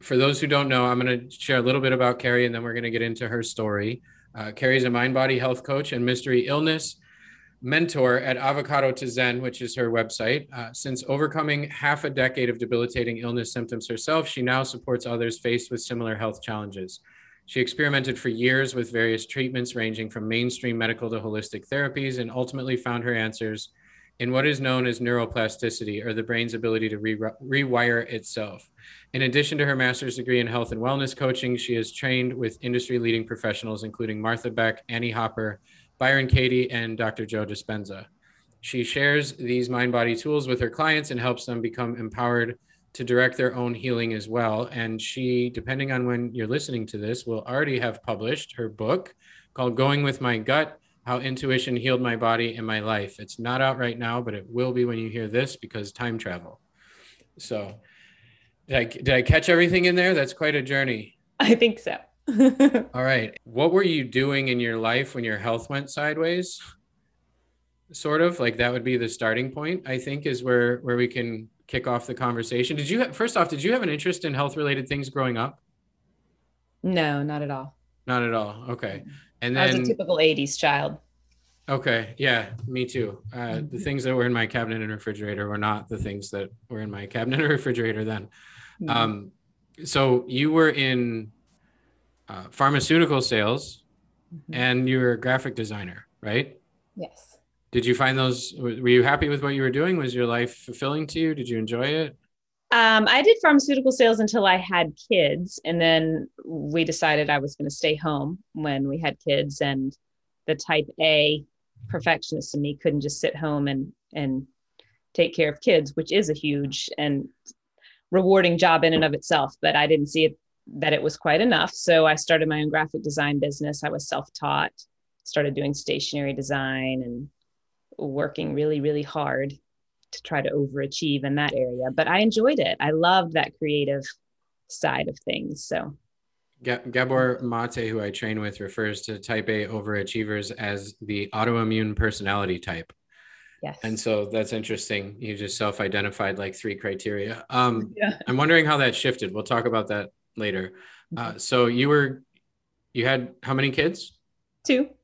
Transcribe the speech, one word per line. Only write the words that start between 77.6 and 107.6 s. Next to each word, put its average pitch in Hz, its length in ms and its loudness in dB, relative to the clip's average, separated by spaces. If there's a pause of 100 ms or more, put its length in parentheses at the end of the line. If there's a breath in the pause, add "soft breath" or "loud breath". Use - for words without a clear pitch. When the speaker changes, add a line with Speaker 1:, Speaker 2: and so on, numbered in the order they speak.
Speaker 1:
Not 123 160 0
at 117 120 0
all. 107 360 -4
Okay. 101 360 -8
Speaker 2:
Mm-mm. - 60 -18 (280 loud breath)
Speaker 1:
And 123 180 -2
Speaker 2:
I 135 80 4
was 131 80 4
a 127 40 2
Speaker 1:
then 123 80 0
Speaker 2:
typical 165 340 0
eighties 143 360 2
child. 147 420 0 (720)
Speaker 1:
Okay. 120 500 0
Yeah, 120 320 0 (160)
me 127 200 -4
too. 110 360 -6 (100)
Uh, 127 40 -12
the 120 260 -6
Speaker 2:
Mm-hmm. 127 160 -10
Speaker 1:
things 139 260 -4
that 131 100 0
were 123 120 2
in 123 60 2
my 117 140 0
cabinet 113 360 -2
and 107 80 -6
refrigerator 104 580 -6
were 104 100 -4
not 104 300 -2
the 107 100 -6
things 101 320 -8
that 98 200 -6 (180)
were 110 120 -10
in 107 100 -8
my 101 160 -10
cabinet 123 340 -2
<laughs> - 20 2
and 147 60 2
refrigerator 117 560 0
then. 107 200 -6 (560 loud breath)
Speaker 2:
Mm-hmm. 160 100 -4
Speaker 1:
Um, 107 400 0 (540)
so 135 440 4
you 139 240 0
were 160 180 6
in, 123 640 0 (960)
uh, 95 220 -14
pharmaceutical 143 720 4
sales 117 580 0 (560)
Speaker 2:
Mm-hmm. 160 200 -14
Speaker 1:
and 127 340 2
you 131 100 4
were 123 140 4
a 113 80 -2
graphic 131 340 0
designer, 104 520 -8 (160)
right? 127 360 -2 (380)
Speaker 2:
Yes. - 400 -16 (340)
Speaker 1:
Did 120 140 0
you 120 100 4
find 131 240 2
those, 127 340 0
w-, 123 300 -6
were 123 60 2
you 123 140 10
happy 147 260 4
with 143 140 -2
what 143 80 0
you 139 100 -2
were 131 100 2
doing? 165 280 0
Was 127 160 -2
your 123 120 2
life 120 300 0
fulfilling 143 520 -4
to 156 120 -6
you? 160 140 0
Did 135 160 -6
you 113 80 -2
enjoy 117 260 -2
it? 151 320 -2 (540)
Speaker 2:
Um, 220 380 6
I 254 120 6
did 440 220 8
pharmaceutical 277 500 6
sales 226 280 6
until 214 260 4
I 185 100 8
had 175 380 0 (160)
kids. 170 560 2
And 170 120 0
then 160 520 4 (160)
we 156 380 0
decided 151 440 2
I 147 120 4
was 139 160 -4
gonna 151 120 -4